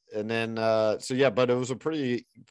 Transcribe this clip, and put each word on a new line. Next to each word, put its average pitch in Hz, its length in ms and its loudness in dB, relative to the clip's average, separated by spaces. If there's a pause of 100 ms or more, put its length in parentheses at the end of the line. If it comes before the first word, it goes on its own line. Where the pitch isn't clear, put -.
(160)
and 107 160 -6
then, 113 260 -4
uh, 110 420 2
so - 140 -6
yeah, 131 160 4
but 120 200 2
it 123 60 2
was 123 160 -2
a 127 40 -6
pretty, 135 500 -4 (260)